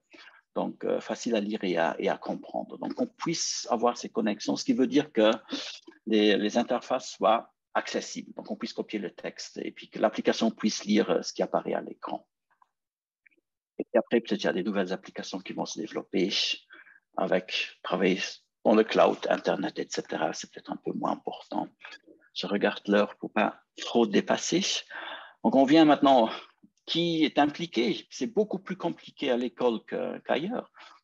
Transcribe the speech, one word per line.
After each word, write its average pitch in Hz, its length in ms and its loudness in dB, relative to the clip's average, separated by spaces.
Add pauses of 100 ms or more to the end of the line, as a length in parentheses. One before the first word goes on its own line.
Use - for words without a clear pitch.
(560)
donc, 95 300 -4
euh, 90 160 0
facile 113 340 -4
à 107 40 4
lire 104 240 -4
et 90 140 0
à, 82 200 2
et - 120 0
à - 80 0
comprendre. - 600 -8
Donc, - 240 -6
on 247 60 -2
puisse - 640 -6
avoir 120 260 0
ces - 120 -10
connexions, 107 460 -2
ce - 80 -6
qui 131 100 2
veut 123 140 2
dire 139 240 2
que 110 200 6 (760)
les, 104 320 4
les 104 220 0
interfaces 123 500 -2
soient 107 420 2 (220)
accessibles, - 640 -6
donc - 160 -12
on 107 40 -8
puisse - 180 -8
copier 107 260 -6
le 95 120 -6
texte - 460 -12
et - 140 -8
puis - 180 -18
que - 100 -10
l'application 113 520 2
puisse - 340 -2
lire, 104 240 2
euh, 85 140 2
ce - 100 -10
qui - 80 -2
apparaît 85 320 -2
à - 80 -2
l'écran. - 460 -10 (1500)
Et - 40 -2
puis - 160 2
après, 117 220 2
peut-être 101 200 -4
il - 40 -2
y 85 40 2
a - 40 2
des 90 100 -2
nouvelles 98 280 -2
applications - 460 -10
qui 95 160 -10
vont 82 140 -6
se - 120 -10
développer 92 540 -2 (840)
avec - 680 -2
travailler 92 360 2 (460)
dans 117 80 6
le 110 100 6
cloud, 95 360 4 (100)
Internet, 95 480 -2
et - 100 -6
cetera. - 460 -4
C'est - 180 -12
peut-être - 200 -14
un - 60 -8
peu - 160 -8
moins - 180 -2
important. - 560 -8 (640)
Je - 140 -8
regarde 101 400 0
l'heure 101 300 2
pour - 140 -10
pas - 300 0 (160)
trop 117 300 2
dépasser. 117 560 0 (800)
Donc, 113 120 4
on 135 80 8
vient 156 220 8
maintenant, 139 460 6 (560)
qui 165 360 0
est 135 140 0
impliqué ? 165 720 0
C'est 117 240 -4
beaucoup 208 240 0
plus - 200 -8
compliqué - 520 -6
à 120 80 2
l'école 123 480 0
que, 92 400 -4
qu'ailleurs. 165 460 -4 (320)